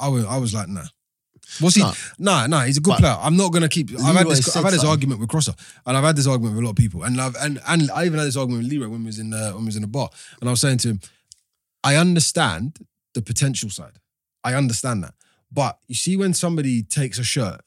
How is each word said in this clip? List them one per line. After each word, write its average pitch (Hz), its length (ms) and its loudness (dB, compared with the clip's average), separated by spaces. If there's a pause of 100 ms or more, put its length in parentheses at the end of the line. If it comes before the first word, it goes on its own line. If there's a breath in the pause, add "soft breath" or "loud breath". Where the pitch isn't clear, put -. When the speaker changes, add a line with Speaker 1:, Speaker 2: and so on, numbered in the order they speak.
Speaker 1:
I 143 60 -2
was, 123 180 2
I 120 100 -4
was 120 180 -2
like, 101 140 -6
"Nah." 92 160 -10 (760 loud breath)
What's 175 160 4
he? 208 60 6
Speaker 2:
Nah. 101 120 2 (240 loud breath)
Speaker 1:
Nah, 160 280 2
nah. 147 180 2
He's 135 120 2
a 151 40 0
good 180 120 4
Speaker 2:
But - 80 6
Speaker 1:
player. 131 180 6
I'm 156 180 2
not 190 160 4
gonna 165 180 2
keep. 143 220 -2
I've 127 80 -10
had 156 140 4 (120)
Speaker 2:
Leroy 160 80 0
Speaker 1:
this, 131 140 2
I've - 40 -2
Speaker 2:
said 165 120 0
Speaker 1:
had 190 80 2
this 165 80 2
Speaker 2:
something. 151 100 2
Speaker 1:
argument 135 300 0
with 117 100 -4
Crosser, 156 240 -2 (320 loud breath)
and 127 100 0
I've 139 80 2
had 160 120 4
this 135 100 2
argument 117 300 0
with 117 80 -2
a - 20 -2
lot 113 60 -4
of 95 40 -10
people, 98 280 0
and 123 160 -4
I've, 131 160 -4
and, 143 300 -4
and 156 240 2
I 156 160 -2
even 156 120 -2
had 151 80 0
this 131 100 -2
argument 123 280 -2
with 131 80 -4
Leroy 131 160 -4
when 113 120 -8
we 113 60 -8
was 107 120 -10
in 110 120 -8
the, 110 220 -6
when 101 80 -10
we 113 60 -6
was 107 100 -4
in 107 60 -4
the 104 60 -4
bar, 123 220 -4 (300 loud breath)
and 120 80 -4
I 123 40 0
was 117 80 0
saying 135 180 2
to 120 100 -2
him, 101 120 -2 (800 loud breath)
"I 139 140 4
understand 156 840 2 (360)
the 117 80 -4
potential 110 480 -2
side. - 280 -16 (440)
I 123 120 -2
understand 120 500 0
that." - 100 -16 (380)
But - 340 -2
you 123 80 -10
see, 185 240 -2
when 190 160 2
somebody 143 480 0
takes 117 360 -4
a 123 60 -4
shirt, 101 420 -4